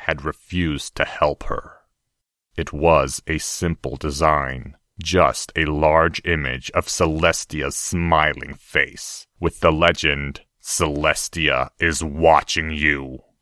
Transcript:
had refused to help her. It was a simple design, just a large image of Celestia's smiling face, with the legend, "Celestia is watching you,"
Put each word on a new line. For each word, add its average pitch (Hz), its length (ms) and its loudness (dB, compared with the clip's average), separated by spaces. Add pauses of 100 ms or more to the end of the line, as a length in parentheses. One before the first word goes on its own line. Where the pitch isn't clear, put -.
had 76 220 -4
refused 76 760 -4
to - 80 2
help - 400 -2
her. - 340 -6 (760)
It 80 160 -6
was 73 540 2
a 78 140 -4
simple 76 560 -4
design, 71 800 -2 (260)
just 82 540 2
a 80 100 0
large 78 580 2
image 69 480 -4
of - 140 0
Celestia's 80 920 0
smiling 80 760 0
face, - 720 -6 (140)
with 85 220 -2
the 85 100 6
legend, 78 680 0 (200)
"Celestia 73 1160 0
is 80 240 0
watching 80 680 2
you," 69 520 -2 (180)